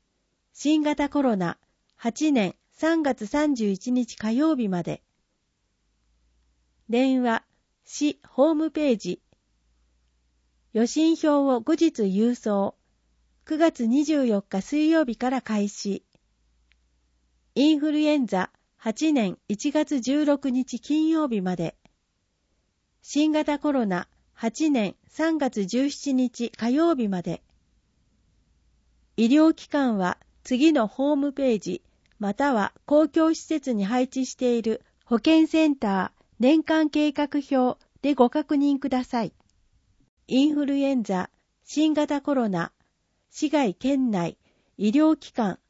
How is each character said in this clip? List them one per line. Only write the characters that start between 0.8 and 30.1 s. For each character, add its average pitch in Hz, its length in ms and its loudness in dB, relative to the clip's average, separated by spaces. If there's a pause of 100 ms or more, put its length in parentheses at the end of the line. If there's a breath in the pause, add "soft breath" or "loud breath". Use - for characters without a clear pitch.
型 294 280 0
コ 285 120 0
ロ 240 140 2
ナ、 175 220 -4 (380)
八 294 360 -2
年 208 240 0 (160)
三 320 320 0
月 254 240 -2
三 294 280 0
十 220 140 -2
一 196 220 -4
日 247 240 -2
火 214 160 -4
曜 302 240 2
日 240 120 -2
ま 180 140 -2
で。 160 220 -8 (1900)
電 254 320 2
話、 226 220 0 (420)
市 - 420 -4
ホ 302 240 2
ー - 40 2
ム 311 160 -2
ペ 294 220 0
ー 202 40 0
ジ。 - 240 -8 (1500)
予 226 140 2
診 320 280 2
票 294 320 2
を 240 140 0
後 311 140 0
日 302 280 0
郵 208 320 2
送。 202 400 -4 (680)
九 311 120 -4
月 320 280 2
二 277 200 2
十 294 200 0
四 202 160 0
日 190 200 -6
水 302 280 -2
曜 320 160 2
日 233 120 -8
か 247 120 -4
ら 262 120 -2
開 208 280 -2
始。 - 340 -8 (1500)
イ 302 180 4
ン 285 60 0
フ 302 120 0
ル 302 80 0
エ 302 180 2
ン 247 100 0
ザ、 185 240 -2 (260)
八 302 340 -2
年 214 260 0 (120)
一 214 220 -4
月 302 280 -2
十 285 240 0
六 277 260 0
日 254 300 -4
金 311 300 0
曜 311 180 0
日 214 140 -2
ま 180 160 -4
で。 - 180 -6 (1300)
新 302 320 0
型 302 260 -2
コ 294 140 -2
ロ 247 120 0
ナ、 185 220 -4 (260)
八 294 380 -2
年 214 240 0 (140)
三 320 280 -2
月 247 280 -2
十 254 240 -2
七 285 240 -4
日 247 380 -2
火 226 180 -4
曜 320 260 2
日 226 140 -2
ま 185 120 -4
で。 170 220 -8 (1700)
医 220 80 2
療 311 280 4
機 - 140 -10
関 254 300 0
は 180 200 -2 (260)